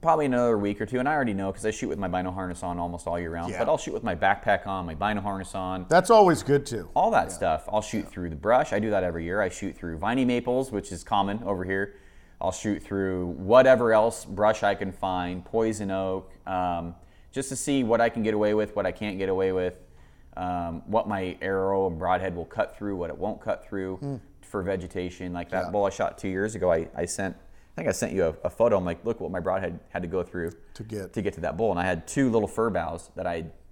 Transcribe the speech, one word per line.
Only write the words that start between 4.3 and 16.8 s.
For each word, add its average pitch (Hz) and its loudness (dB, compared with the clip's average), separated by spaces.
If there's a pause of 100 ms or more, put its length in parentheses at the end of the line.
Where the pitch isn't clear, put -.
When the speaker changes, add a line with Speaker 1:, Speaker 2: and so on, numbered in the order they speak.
Speaker 1:
on, 95 -4
my 82 -8
bino 101 -2
harness 95 -8
on. 92 -6
Speaker 2:
That's 185 6
always 202 8
good, 143 4
too. 101 -6
Speaker 1:
All 196 4
that 120 4
Speaker 2:
Yeah. - -10
Speaker 1:
stuff. 80 0
I'll 107 2
shoot 107 -4
Speaker 2:
Yeah. - -16
Speaker 1:
through 87 -6
the 78 -8
brush. 117 2
I 104 2
do 107 0
that 98 2
every 82 -2
year. 92 -2
I 95 0
shoot 92 -8
through 82 -8
viney 117 0
maples, 123 0
which 101 -4
is 87 -10
common 101 0
over 92 -2
here. 95 -2 (460)
I'll 92 -2
shoot 101 -2
through 95 -2 (120)
whatever 120 8
else 110 4
brush 104 2
I 101 4
can 95 -6
find, 90 -4
poison 110 0
oak, 95 -4 (160)
um, 87 -2 (380)